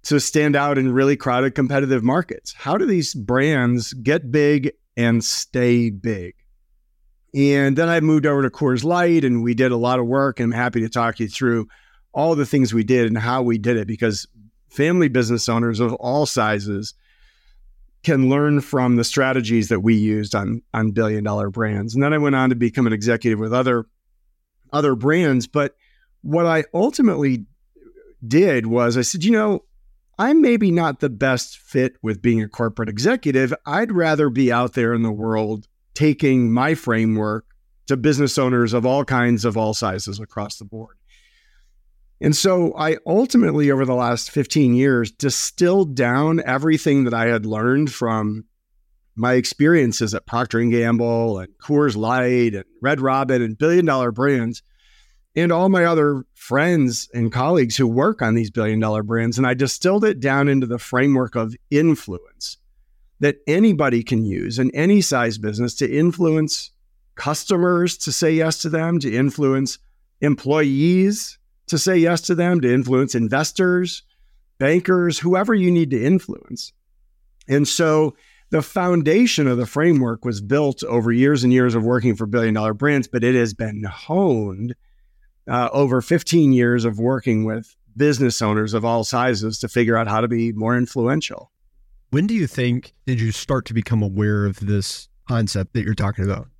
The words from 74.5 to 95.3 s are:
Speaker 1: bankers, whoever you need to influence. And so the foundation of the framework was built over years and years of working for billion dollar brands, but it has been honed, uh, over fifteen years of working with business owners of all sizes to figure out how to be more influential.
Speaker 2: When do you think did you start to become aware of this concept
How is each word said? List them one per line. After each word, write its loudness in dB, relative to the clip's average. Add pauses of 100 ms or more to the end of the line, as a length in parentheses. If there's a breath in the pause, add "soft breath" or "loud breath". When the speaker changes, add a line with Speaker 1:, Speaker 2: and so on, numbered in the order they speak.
Speaker 1:
bankers, 2
whoever 2
you 2
need 2
to -2
influence. -2 (720)
And 2
so 2 (340 soft breath)
the 2
foundation 2
of 2
the -2
framework 0
was -4
built 0
over 0
years 4
and 4
years 4
of 0
working 2
for -6
billion 0
dollar -2
brands, 0
but -4
it 2
has 0
been -8
honed, -2 (720)
uh, -2
over 2
fifteen 2
years 2
of -2
working 0
with -8 (200)
business 0
owners 0
of -2
all 0
sizes -2
to -6
figure 2
out -2
how 0
to -2
be -2
more -2
influential. -4 (580)
Speaker 2:
When 2
do -2
you 0
think -4 (140)
did -2
you 0
start -4
to -10
become 0
aware 0
of -4
this -4 (200)
concept -4